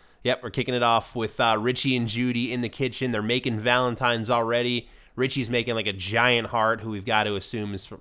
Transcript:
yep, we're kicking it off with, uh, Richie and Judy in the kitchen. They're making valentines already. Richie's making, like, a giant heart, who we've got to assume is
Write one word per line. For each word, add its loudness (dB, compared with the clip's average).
yep, 0
we're -8
kicking -2
it 2
off 2
with, -4
uh, 4
Richie 0
and 0
Judy 0
in -2
the -2
kitchen. -4
They're 0
making 0
valentines 2
already. 0
Richie's 0
making, 0
like, -2
a -2
giant 2
heart, 2
who -6
we've -6
got 4
to 0
assume -4
is -10